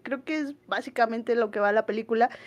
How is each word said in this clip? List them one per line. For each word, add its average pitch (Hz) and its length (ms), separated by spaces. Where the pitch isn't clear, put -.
Creo 262 220
que 311 140
es 285 280
básicamente 226 680
lo 226 160
que 214 100
va 208 120
la 214 120
película. 226 460